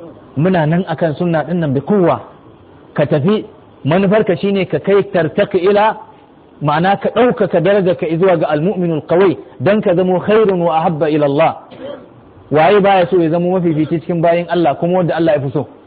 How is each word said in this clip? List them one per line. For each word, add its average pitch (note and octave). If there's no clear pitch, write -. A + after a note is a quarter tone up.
Muna E3
nan E3+
akan D#3+
sunna E3
ɗin E3+
nan D#3
bi C3
quwwa. D#3+
Ka D3
tafi, E3+
manufarka G3
shine G3
ka D#3
kai G3
tartaki F#3
ila, G#3
ma'ana E3
ka G#3
ɗaukaka G#3
darajarka F3+
zuwa F#3
ga E3
al-mu'minul D#3+
qawi, E3+
dan G3
ka G3
zamo F3+
khairun G3+
wa E3+
ahabba D#3+
ila D3+
Allah. C#3+
Waye E3+
baya F#3+
so F#3+
ya E3
zamo F3
mafifici E3
cikin F3
bayin E3+
Allah D#3+
kuma F3
wanda E3+
Allah E3
ya C#3+
fi C#3
so? C#3+